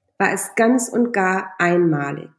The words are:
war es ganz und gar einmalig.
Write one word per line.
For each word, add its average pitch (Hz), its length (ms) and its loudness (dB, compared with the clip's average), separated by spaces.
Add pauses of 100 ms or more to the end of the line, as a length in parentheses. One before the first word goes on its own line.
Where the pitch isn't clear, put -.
(180)
war 196 140 2
es - 240 -6
ganz 247 320 2
und 240 240 0
gar 190 460 -2
einmalig. 160 800 0